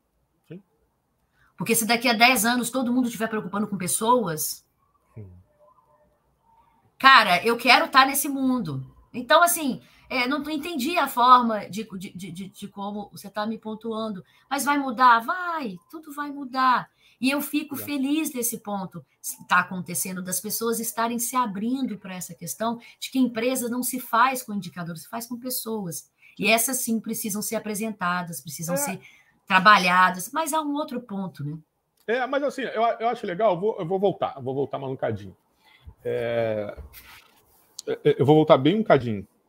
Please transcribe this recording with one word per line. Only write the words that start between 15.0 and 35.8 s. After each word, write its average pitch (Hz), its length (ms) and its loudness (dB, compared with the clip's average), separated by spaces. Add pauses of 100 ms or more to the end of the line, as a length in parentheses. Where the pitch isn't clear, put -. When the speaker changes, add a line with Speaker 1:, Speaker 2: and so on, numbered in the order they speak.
Speaker 2:
Vai, 311 580 -4 (120)
tudo 311 240 -16
vai 294 180 -8
mudar. 254 580 0 (300)
E 254 100 2
eu 285 120 0
fico 294 340 -4
Speaker 1:
Legal. - 120 -8
Speaker 2:
feliz 285 440 -2
desse 233 280 -4
ponto 190 460 -8 (160)
que - 260 -12
tá 180 120 4
acontecendo, 185 640 -6
das 180 160 -4
pessoas 226 400 -4
estarem 233 400 -2
se 247 160 -6
abrindo 226 600 -2
pra 185 180 -12
essa 175 180 -12
questão 226 460 -6 (200)
de - 120 -12
que 269 80 0
empresa 240 500 0
não 247 140 -4
se 247 160 -4
faz 247 420 2
com 214 120 -10
indicadores, 175 500 -8
se - 60 -20
faz 233 180 -10
com 247 120 -8
pessoas. 220 680 -8 (300)
E 190 80 0
essas, 226 300 2
sim, 226 220 -2
precisam 214 420 -6
ser 220 160 -6
apresentadas, 185 840 -6
precisam 165 320 -8
Speaker 1:
É. - 40 -2
Speaker 2:
ser 196 240 -4 (440)
trabalhadas. 185 880 4
Mas 311 180 -2
há 320 100 0
um 294 120 -4
outro 285 280 -6
ponto, 190 420 -10
né? 151 140 -8 (500)
Speaker 1:
É, 247 180 0
mas 277 160 -2
assim, 269 220 -4
eu, 190 180 -2 (180)
eu 226 100 -2
acho 226 180 -6
legal, 185 260 2
eu 170 60 -2
vou, 208 200 0
eu 185 60 -4
vou 190 140 -2
voltar, 180 360 0
eu - 60 -14
vou 131 140 -6
voltar 135 240 -4
mais 135 120 -6
um 135 60 -6
cadinho. 101 400 -6 (680)